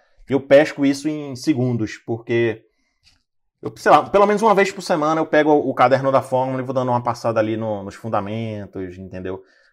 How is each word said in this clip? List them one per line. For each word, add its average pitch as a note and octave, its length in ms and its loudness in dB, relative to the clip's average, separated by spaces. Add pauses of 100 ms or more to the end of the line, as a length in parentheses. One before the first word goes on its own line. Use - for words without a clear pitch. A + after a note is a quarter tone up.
(280)
eu C3+ 120 0
pesco C#3+ 440 4
isso C#3 240 -2
em D3 280 -8
segundos, B2 640 -2
porque, A#2 640 -4 (1000)
eu, D3 140 -10
sei G#3 160 2
lá, D3+ 180 8
pelo G3+ 160 4
menos G#3 160 0
uma A3+ 100 4
vez F#3+ 200 2
por F#3 100 -16
semana D#3+ 380 0
eu D#3 60 -4
pego D3+ 260 4
o, D3 180 2
o C3 40 -6
caderno C3+ 360 4
da C3 100 4
fórmula C3 400 -2
e B2+ 40 -8
vou C3 100 -8
dando B2+ 160 -2
uma A#2+ 100 0
passada A#2 380 -4
ali A2 180 0
no, G#2+ 280 -6
nos G2 100 -12
fundamentos, G#2 1040 -8
entendeu? F#2 460 -12 (280)